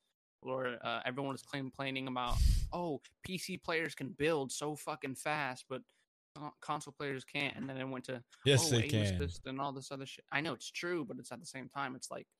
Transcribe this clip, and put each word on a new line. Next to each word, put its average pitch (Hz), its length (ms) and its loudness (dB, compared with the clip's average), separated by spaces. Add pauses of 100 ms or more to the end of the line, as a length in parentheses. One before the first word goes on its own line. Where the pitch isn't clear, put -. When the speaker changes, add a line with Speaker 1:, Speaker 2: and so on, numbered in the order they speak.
(420)
Speaker 1:
where, 127 440 -2
uh, 117 200 0
everyone 135 280 -2
was - 80 -8
claim-, 139 240 -6
complaining 135 420 -4
about, 123 280 2
Speaker 2:
<laughs> - 380 6
Speaker 1:
"Oh, 170 280 0 (220)
P 185 140 -4
C 180 200 -6
players 165 380 0
can 131 140 -6
build 143 420 2
so 147 240 -4
fucking 143 400 -6
fast," 147 540 -2
but 127 120 -4 (540)
con-, 147 160 -10 (100)
console 147 360 -4
players 139 260 -2
can't, 143 320 -2
and 135 140 -6
then 131 80 -6
it 131 100 -4
went 131 180 -6
to, 127 180 -6 (220)
Speaker 2:
Yes, 135 220 10
Speaker 1:
oh, - 40 4
Speaker 2:
they 113 120 8
Speaker 1:
aim - 60 -2
Speaker 2:
can. 110 120 6
Speaker 1:
assist 95 440 2
and 135 160 -2
all 143 100 -2
this 131 200 -8
other 135 140 -8
shit. - 260 -14
I 139 100 2
know 156 120 0
it's - 180 -8
true, 175 340 -2
but 127 140 -8
it's - 120 -12
at 120 80 -8
the - 60 -14
same 131 240 -10
time, 135 260 -4
it's - 160 -10
like, - 160 -8 (120)